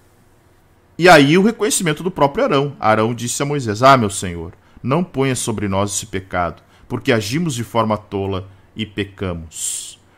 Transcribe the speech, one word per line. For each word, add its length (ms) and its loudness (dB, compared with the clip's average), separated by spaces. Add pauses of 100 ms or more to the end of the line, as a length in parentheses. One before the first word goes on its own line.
(960)
E 100 6
aí 300 8
o 60 4
reconhecimento 600 0
do 80 -4
próprio 320 0
Arão. 340 0
Arão 360 2
disse 280 -6
a 40 -2
Moisés, 380 -4
"Ah, 120 8
meu 140 2
senhor, 440 -10 (280)
não 220 0
ponha 320 -2
sobre 320 -4
nós 260 -2
esse 120 -8
pecado, 560 -6 (260)
porque 240 -4
agimos 420 -2
de 100 -6
forma 340 -2
tola 500 -6 (280)
e 100 -6
pecamos." 1120 -10 (180)